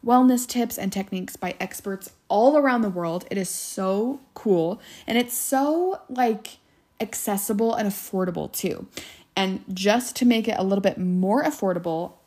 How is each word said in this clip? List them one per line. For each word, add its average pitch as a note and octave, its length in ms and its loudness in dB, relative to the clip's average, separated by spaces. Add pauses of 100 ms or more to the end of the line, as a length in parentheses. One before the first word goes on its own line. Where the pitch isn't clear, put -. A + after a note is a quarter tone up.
wellness B3 420 6
tips A#3+ 320 -4
and F#3+ 140 -4
techniques F#3+ 440 -6
by F3+ 220 -8
experts - 540 -8 (160)
all A#3+ 280 6
around B3+ 260 4
the G#3 80 0
world. F3 400 -4
It G3 80 -4
is F#3 100 -4
so G#3 720 -2 (140)
cool, F3+ 460 2 (260)
and A#3 120 0
it's A#3+ 160 -2
so, D#4+ 760 0
like, A#3+ 500 -2 (420)
accessible G#3+ 760 -2
and G#3 140 0
affordable F3+ 640 -4
too. - 340 -6 (480)
And F#3+ 380 -2
just G#3 440 2
to B3 100 2
make A3+ 200 4
it A3+ 120 0
a - 40 0
little G3 200 2
bit G3 160 0
more F#3 440 2
affordable F3 680 -2 (140)